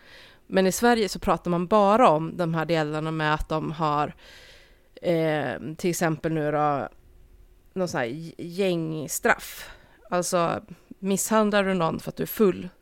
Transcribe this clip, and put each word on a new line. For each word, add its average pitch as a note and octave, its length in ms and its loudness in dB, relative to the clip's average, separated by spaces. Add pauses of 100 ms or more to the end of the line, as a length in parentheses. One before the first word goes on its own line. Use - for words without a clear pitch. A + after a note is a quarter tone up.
(480)
Men F#3+ 200 4
i F#3 40 4
Sverige A3+ 380 2
så F3 100 -8
pratar F3 320 0
man F3 160 0
bara G#3+ 420 6
om D#3+ 280 0
de E3+ 160 0
här D#3+ 120 -2
delarna D#3 460 -2
med D#3 220 0
att - 160 -4
de D#3 220 -2
har, D3 440 -2 (840)
eh, D#3 520 0 (240)
till F#3 120 -2
exempel D#3+ 420 0
nu D3+ 200 0
då, D3 380 0 (840)
någon F#3 140 -2
sån D#3+ 120 -4
här B2 80 0
g-, D#3+ 300 -10
gängstraff. E3+ 1300 -2 (400)
Alltså, F3 540 0 (360)
misshandlar G3+ 640 2
du F#3+ 100 0
någon E3 260 0
för - 100 -8
att - 60 -10
du E3 80 -6
är E3 40 -4
full F#3 420 0 (120)